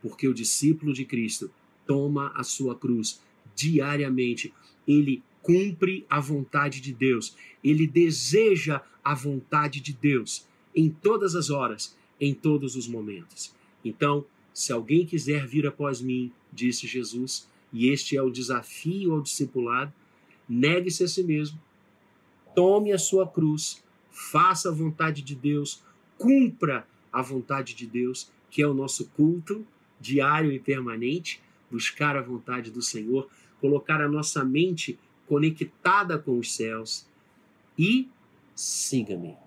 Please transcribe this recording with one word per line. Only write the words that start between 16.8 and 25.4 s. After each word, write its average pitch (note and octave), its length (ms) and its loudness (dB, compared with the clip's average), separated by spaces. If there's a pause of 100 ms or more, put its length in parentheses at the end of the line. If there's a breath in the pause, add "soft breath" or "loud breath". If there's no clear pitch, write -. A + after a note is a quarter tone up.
Jesus, A#2+ 600 -6 (240 soft breath)
e A#2+ 200 2
este C#3+ 260 -2
é C3+ 60 2
o C3 80 2
desafio C3 840 -4
ao D3+ 80 0
discipulado, C3 720 -4 (560 soft breath)
"negue-se E3 560 2
a F3 40 -2
si F#3 140 -2
mesmo, D3+ 380 -2 (960)
tome G3+ 380 6
a F#3+ 60 2
sua F#3+ 280 2
cruz, D3+ 580 -2 (260)
faça F3+ 600 2
a - 20 -4
vontade D#3 480 -2
de C#3 140 -10
Deus, C#3+ 480 -2 (340 soft breath)